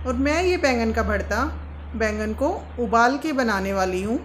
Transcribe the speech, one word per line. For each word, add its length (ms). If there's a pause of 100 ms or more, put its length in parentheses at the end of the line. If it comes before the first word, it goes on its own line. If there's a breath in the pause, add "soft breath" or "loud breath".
और 120
मैं 280
ये 160
बैंगन 340
का 120
भरता 400 (500)
बैंगन 400
को 200 (260)
उबाल 380
के 140
बनाने 400
वाली 300
हूँ। 220